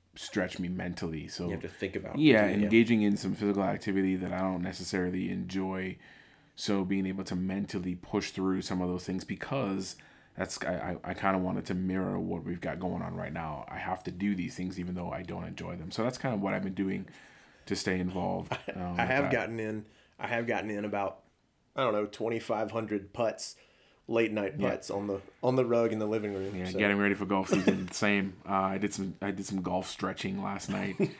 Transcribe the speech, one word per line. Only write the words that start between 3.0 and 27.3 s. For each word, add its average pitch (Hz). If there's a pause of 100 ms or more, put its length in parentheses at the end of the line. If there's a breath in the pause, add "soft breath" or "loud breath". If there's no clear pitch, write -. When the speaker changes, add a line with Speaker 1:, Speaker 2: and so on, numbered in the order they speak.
Speaker 1:
in 101
some 98
physical 101
activity 95
that 90
I 90
don't 92
necessarily 92
enjoy. 95 (580 loud breath)
So 98
being 95
able 95
to 95
mentally 95
push -
through 95
some 92
of 90
those 90
things, 92
because 98 (420 loud breath)
that's, -
I, 90
I, 87
I -
kinda 95
wanted 95
to 98
mirror 92
what 92
we've 87
got 80
going 90
on 87
right 73
now. 78
I -
have -
to 90
do 98
these 85
things 90
even 90
though 87
I 90
don't 87
enjoy 87
them. 87
So 110
that's 123
kind 123
of 98
what 98
I've 98
been 95
doing 95 (580 loud breath)
to 98
stay 92
involved, 92 (120)
Speaker 2:
<laughs> -
Speaker 1:
um, 92
Speaker 2:
I 90
Speaker 1:
with 90
Speaker 2:
have 131
Speaker 1:
that. -
Speaker 2:
gotten 113
in, 110 (340 soft breath)
I 104
have 117
gotten 104
in 104
about, 101 (540)
I 135
don't 117
know, 104
twenty-five 110
hundred 107
putts, - (540 soft breath)
late 113
night 104
Speaker 1:
Yeah. 98
Speaker 2:
putts -
on 101
the, 98 (200)
on 127
the 131
rug 117
in 107
the 107
living 104
room, 98
Speaker 1:
Yeah, 92
Speaker 2:
so. 92
Speaker 1:
getting 101
ready 101
for 98
golf 95